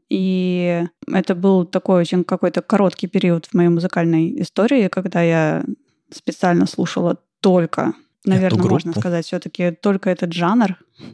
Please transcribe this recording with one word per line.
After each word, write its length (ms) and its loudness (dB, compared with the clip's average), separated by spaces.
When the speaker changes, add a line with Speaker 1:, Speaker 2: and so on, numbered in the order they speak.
Speaker 1:
И 720 0
это 280 -2
был 300 2
такой 360 0
очень 240 0
какой-то 360 -2
короткий 460 0
период 400 0
в 60 -20
моей 160 4
музыкальной 720 0
истории, 480 0
когда 320 -4
я 420 0
специально 540 0
слушала 500 -4
только, 520 2
Speaker 2:
Эту 60 -2
Speaker 1:
наверное, 380 2
можно 220 0
Speaker 2:
группу? 80 -4
Speaker 1:
сказать, 260 -2
всё-таки 460 -4
только 380 -2
этот 240 -2
жанр. 420 0